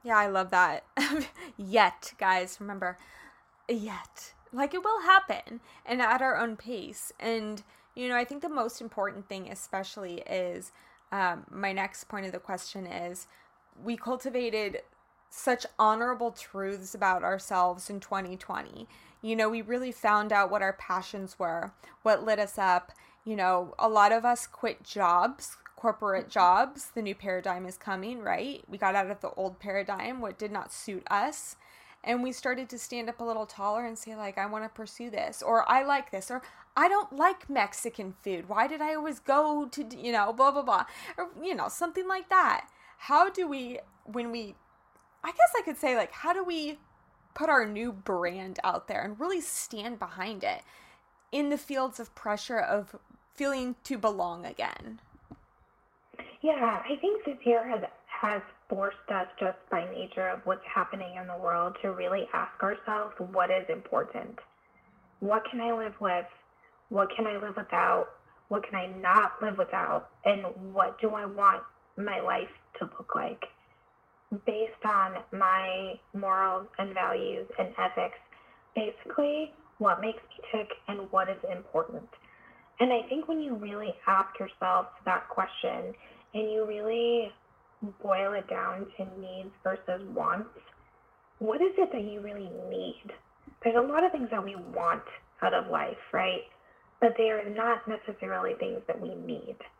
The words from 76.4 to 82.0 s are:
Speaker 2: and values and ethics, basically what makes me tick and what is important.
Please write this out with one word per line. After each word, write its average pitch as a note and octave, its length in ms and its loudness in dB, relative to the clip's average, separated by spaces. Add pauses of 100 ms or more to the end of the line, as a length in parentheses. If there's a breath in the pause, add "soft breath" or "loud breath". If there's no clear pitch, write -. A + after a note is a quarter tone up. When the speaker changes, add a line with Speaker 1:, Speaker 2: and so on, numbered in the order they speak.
Speaker 2:
and G3 160 -4
values F#3+ 540 -2 (100)
and F#3 200 -2
ethics, - 420 -2 (560 loud breath)
basically D4 800 -2 (260)
what F#3+ 220 4
makes A3 280 -4
me - 220 -18
tick G#3+ 180 -4 (180)
and G3+ 240 -8
what F#3+ 180 4
is F#3+ 120 -6 (100)
important. - 580 -4 (720 loud breath)